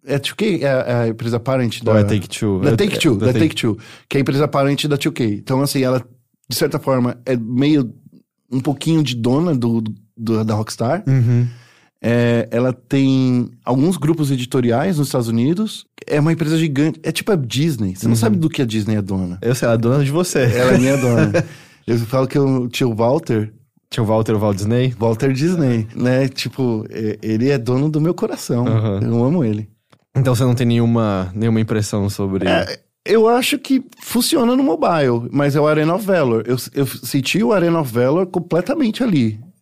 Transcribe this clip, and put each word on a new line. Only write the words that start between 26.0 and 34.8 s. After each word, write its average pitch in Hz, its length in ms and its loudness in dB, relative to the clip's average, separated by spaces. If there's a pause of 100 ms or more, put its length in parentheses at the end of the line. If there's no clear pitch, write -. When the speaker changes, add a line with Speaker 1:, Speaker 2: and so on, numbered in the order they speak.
Speaker 1:
Tipo, 117 600 -4
é, 107 320 -6
ele 110 280 0
é 143 80 2
dono 127 320 0
do 151 120 -2
meu 170 120 0
coração. 156 520 -4
Speaker 2:
Uhum. 107 340 0
Speaker 1:
Eu 117 240 0
amo 139 200 2
ele. 107 260 -4 (480)
Speaker 2:
Então 131 180 2
você 131 80 0
não 123 120 2
tem 123 100 0
nenhuma, 113 680 2
nenhuma 110 260 0
impressão 107 480 -2
sobre 95 380 -2
Speaker 1:
É, - 320 -2 (260)
eu 220 220 4
acho 247 320 0
que 262 240 0 (180)
funciona 247 540 0
no 269 80 2
mobile, 160 680 0